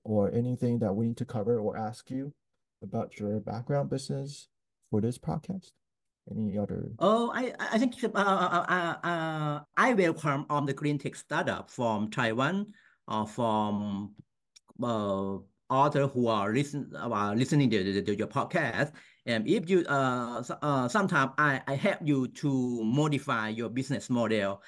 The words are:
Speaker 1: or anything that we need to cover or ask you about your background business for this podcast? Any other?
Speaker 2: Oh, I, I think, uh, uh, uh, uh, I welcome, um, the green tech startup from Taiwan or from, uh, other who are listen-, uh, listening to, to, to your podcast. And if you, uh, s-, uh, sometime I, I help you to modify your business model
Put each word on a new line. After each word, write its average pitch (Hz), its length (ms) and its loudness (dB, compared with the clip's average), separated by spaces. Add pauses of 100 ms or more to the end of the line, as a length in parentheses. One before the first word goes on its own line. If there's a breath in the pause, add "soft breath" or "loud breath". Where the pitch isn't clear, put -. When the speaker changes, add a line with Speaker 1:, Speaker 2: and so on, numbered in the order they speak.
Speaker 1:
or 104 260 2
anything 120 500 0
that 101 140 2
we 113 120 2
need 117 100 -2
to 123 80 -4
cover 113 340 0
or 104 160 -2
ask 110 360 -8
you 135 240 -6 (480)
about 107 360 -6
your 104 220 -2
background 120 480 -4
business 139 600 -6 (420)
for 107 100 2
this 120 160 0
podcast? 165 560 -8 (580)
Any 104 280 -4
other? 98 400 -4
Speaker 2:
Oh, 226 360 2
I, 247 240 -4
I - 200 -2
think, 247 260 0
uh, 208 100 0
uh, 185 540 2
uh, 170 380 0
uh, 156 540 -2 (180)
I 240 160 4
welcome, 160 560 2
um, 147 160 2
the 139 80 0
green 147 240 0
tech - 180 -8
startup 143 540 -4
from 107 400 0
Taiwan 135 640 0 (340 loud breath)
or 107 180 -2
from, 104 880 -2 (680)
uh, 98 560 0 (320)
other 139 360 4
who 123 220 2
are 104 240 2
listen-, 143 420 -2
uh, 104 400 0
listening 139 360 4
to, 104 120 2
to, 98 200 0
to 104 120 0
your 104 120 -2
podcast. 135 680 -2 (340 loud breath)
And 110 200 -2
if 165 220 0
you, 180 180 4
uh, 123 540 0
s-, 123 100 -8
uh, 139 380 0
sometime 160 480 2
I, 147 300 4
I 139 80 -2
help 190 280 0
you 139 260 2
to 123 560 0
modify 135 640 2
your 113 200 -4
business 127 400 -4
model 107 600 0